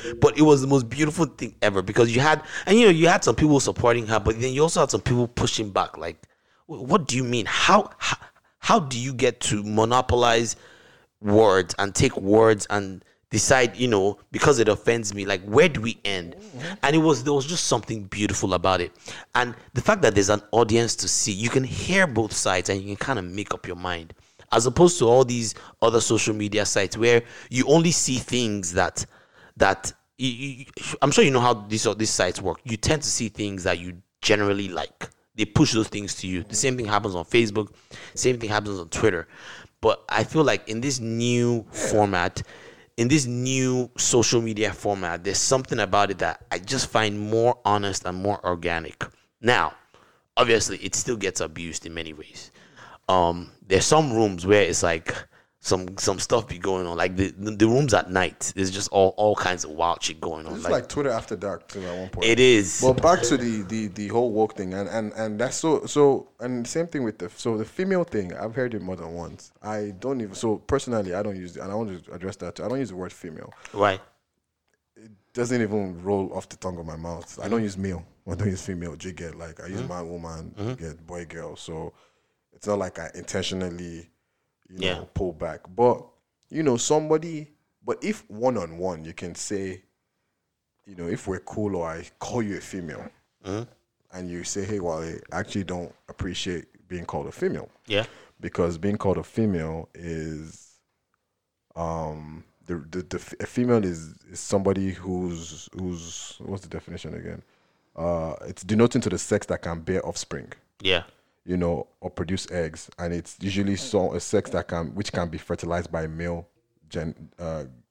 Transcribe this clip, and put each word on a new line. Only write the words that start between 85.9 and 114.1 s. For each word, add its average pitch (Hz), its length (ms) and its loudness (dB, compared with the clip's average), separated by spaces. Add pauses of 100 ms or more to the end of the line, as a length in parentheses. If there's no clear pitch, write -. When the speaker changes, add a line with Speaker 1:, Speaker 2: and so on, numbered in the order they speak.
Speaker 2:
you 156 140 -4
know, 127 120 2
somebody, 156 760 -2 (320)
but 120 180 -6
if 208 260 -6
one-on-one, 90 760 -4
you 80 80 -12
can 85 240 -12
say, 95 480 -8 (1000)
you 98 100 -20
know, 87 100 -8
if 95 220 -6
we're 95 100 -4
cool 104 380 -6
or 85 120 -4
I 82 160 -10 (140)
call 120 240 -6
you 101 140 -6
a 82 40 -10
female, 82 480 -12 (360)
Speaker 1:
Mm-hmm. 98 180 -8 (560)
Speaker 2:
and 90 100 -10
you 87 140 -10
say, 98 220 -6
"Hey, 101 160 -6
Wale, 82 380 -6 (140)
I 85 60 -6
actually 98 240 -6
don't 87 320 -10 (140)
appreciate 87 580 -8 (220)
being 87 160 -10
called 73 240 -8
a - 40 -12
female." 180 360 -6 (180)
Speaker 1:
Yeah. 107 200 0 (340)
Speaker 2:
Because 87 360 -2
being 101 200 -2
called 92 220 0
a 78 40 -6
female 82 720 -2
is, 80 840 -10 (960)
um, 78 680 -8 (220)
the, 85 260 -8
the, 90 120 -6
the - 160 -10
f-, - 200 -14
a 104 80 -8
female 120 380 2
is, 80 320 -6 (120)
is 87 120 -14
somebody 98 500 0
who's, 90 800 -8 (100)
who's, 87 600 -10
what's 98 220 -10
the - 60 -20
definition 85 460 -12
again? 82 280 -12 (520)
Uh, 82 480 -2
it's - 220 -14
denoting 113 360 4
to - 80 -4
the 90 100 -2
sex - 280 -2
that 85 160 -4
can 82 180 -6
bear 92 240 -2
offspring. - 480 -10 (280)
Speaker 1:
Yeah. 92 240 2 (420)
Speaker 2:
You 90 100 0
know, 85 300 -2 (140)
or 92 100 -10
produce 90 400 -6
eggs, 82 480 -6
and 87 160 -4
it's - 260 -10
usually 98 360 0
so, 92 380 0